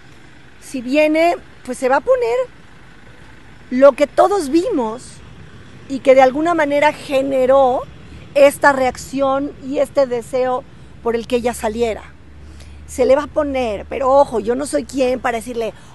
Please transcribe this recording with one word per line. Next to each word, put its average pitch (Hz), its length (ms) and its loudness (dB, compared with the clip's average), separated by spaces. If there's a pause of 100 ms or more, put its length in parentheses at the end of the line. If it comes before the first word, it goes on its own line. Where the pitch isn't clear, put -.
(600)
si - 200 -10
viene, 302 540 2 (300)
pues 247 120 -10
se 262 100 -2
va 269 100 2
a 311 40 -2
poner 480 340 0 (1300)
lo 269 240 6
que 285 140 0
todos 370 420 0
vimos 277 540 -2 (840)
y 269 120 -8
que 262 160 6
de 269 60 6
alguna 294 340 2
manera 294 380 2
generó 269 880 0 (540)
esta 285 380 4
reacción 269 800 -2 (140)
y 269 120 -6
este 277 300 0
deseo 254 560 -4 (400)
por 233 120 -4
el 233 120 -6
que 247 100 -2
ella 240 160 -2
saliera. 226 500 -4 (840)
Se - 180 -2
le 262 100 4
va 294 80 0
a 285 40 -10
poner, 254 640 -4
pero 254 220 -4
ojo, 269 280 2
yo 220 160 -2
no 277 100 -6
soy 285 200 -4
quien 254 340 -2
para 240 180 -4
decirle, 226 360 -8 (220)